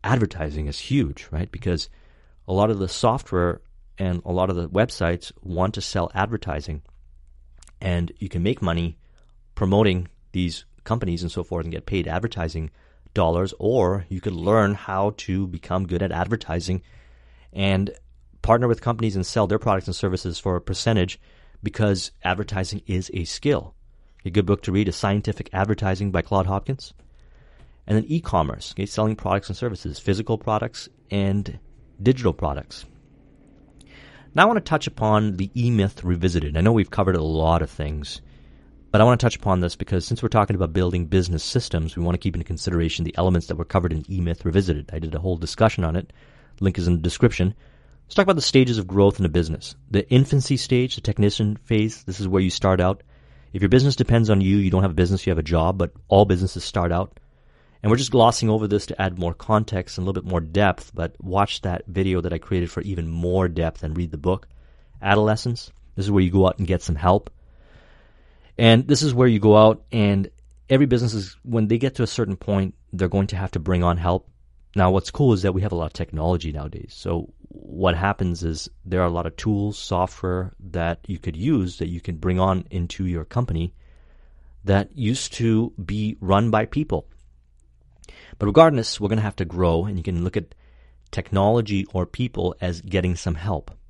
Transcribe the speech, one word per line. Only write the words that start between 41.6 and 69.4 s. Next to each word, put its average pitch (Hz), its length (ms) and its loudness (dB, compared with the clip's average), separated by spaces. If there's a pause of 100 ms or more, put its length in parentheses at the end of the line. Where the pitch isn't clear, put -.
we 85 60 -4
want 87 120 0
to 87 40 -4
keep 87 160 -4
into 85 100 -4
consideration 82 600 -2
the 78 120 -6
elements 90 300 2
that 82 100 -6
were 85 80 -6
covered 87 280 0
in 78 180 -4
E-Myth 85 340 -4
Revisited. 85 480 0
I 80 60 -8
did 80 160 -6
a 78 60 -6
whole 90 160 -2
discussion 87 460 0
on 80 140 -2
it. - 160 -6 (480)
Link 95 180 0
is 87 100 0
in 87 60 4
the 82 60 0
description. 92 540 2 (520)
Let's - 100 -4
talk 196 80 4
about 190 120 4
the 143 60 -2
stages 123 360 4
of 95 80 -4
growth 98 320 4
in 95 60 0
a 82 60 2
business. 80 460 -2 (140)
The 98 200 0
infancy 135 480 4
stage, 127 360 0
the - 60 -12
technician 104 560 0
phase, 110 480 -2
this 92 160 -10
is 95 80 -4
where 95 140 2
you 92 80 2
start 92 300 2
out. 92 220 0 (520)
If 95 80 -2
your 98 80 2
business 131 260 6
depends 113 340 4
on 98 100 6
you, 98 180 4
you 95 120 2
don't 92 120 4
have 95 80 2
a 78 40 -8
business, 92 320 2
you 95 40 0
have 82 80 2
a 78 40 -2
job, 82 360 0
but 87 140 -2 (160)
all 101 160 8
businesses 92 400 0
start 87 280 -2
out. 92 260 -2 (640)
And 107 80 2
we're 117 60 6
just 131 140 -4
glossing 117 400 6
over 107 160 2
this 101 200 0
to - 140 -8
add 92 180 0
more 85 140 -2
context 107 640 -2
and 90 80 -4
a - 20 -2
little 92 160 -2
bit 87 80 -8
more 87 100 0
depth, 90 540 0
but 85 240 -6
watch 95 440 -2
that 87 240 -4
video 95 340 0
that 85 120 -4
I 82 60 -4
created 87 320 -2
for - 120 -8
even 87 260 -6
more 90 400 0
depth 82 340 -2
and 78 140 -6
read 85 140 -4
the 78 80 -10
book. 90 300 -2 (520)
Adolescence, 202 680 0 (240)
this 95 100 -4
is 104 60 -2
where 98 120 4
you 90 80 4
go 95 160 6
out - 120 2
and 98 80 -2
get 90 160 0
some 80 140 -2
help. 92 340 2 (1300)
And 113 280 8
this 143 160 4
is 139 120 2
where 127 140 6
you 110 100 4
go 104 180 8